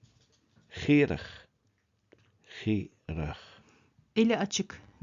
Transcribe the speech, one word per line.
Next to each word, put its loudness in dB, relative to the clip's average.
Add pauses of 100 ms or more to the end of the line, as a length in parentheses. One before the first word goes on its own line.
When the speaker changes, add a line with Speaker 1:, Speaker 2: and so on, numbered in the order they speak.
(880)
Speaker 1:
Gierig. 2 (1200)
Gierig. -2 (800)
Speaker 2:
Eli 4
açık, -4 (200)